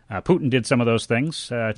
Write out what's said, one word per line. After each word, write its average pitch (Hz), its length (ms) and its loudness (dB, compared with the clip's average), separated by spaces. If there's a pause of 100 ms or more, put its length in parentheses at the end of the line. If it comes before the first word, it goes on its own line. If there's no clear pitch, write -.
(120)
uh, 98 80 -4
Putin 156 300 2
did 120 160 2
some 131 120 2
of 120 80 4
those 113 200 2
things, 139 440 -2
uh, 113 280 -2